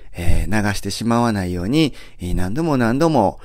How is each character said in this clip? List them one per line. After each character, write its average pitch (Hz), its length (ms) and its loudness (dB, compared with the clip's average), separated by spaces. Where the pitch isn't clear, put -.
え 87 360 4
ー、 104 200 0
流 101 60 -2
し - 60 -6
て 98 100 -6
し - 140 -6
ま 117 160 2
わ 120 120 2
な 98 120 -2
い 90 80 -4
よ 87 100 -4
う 92 60 -4
に、 151 260 2
え 170 60 -8
ー、 87 80 0
何 90 200 0
度 160 100 -2
も 151 120 0
何 123 220 2
度 160 120 4
も、 110 340 0